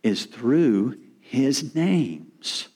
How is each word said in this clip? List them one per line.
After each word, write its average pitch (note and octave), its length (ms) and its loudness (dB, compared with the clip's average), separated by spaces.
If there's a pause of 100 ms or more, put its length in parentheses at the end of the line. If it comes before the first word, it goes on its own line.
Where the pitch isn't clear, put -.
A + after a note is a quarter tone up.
is G2+ 240 -2
through A#2+ 720 0 (220)
his C3+ 540 -2
names. D#3+ 1000 -2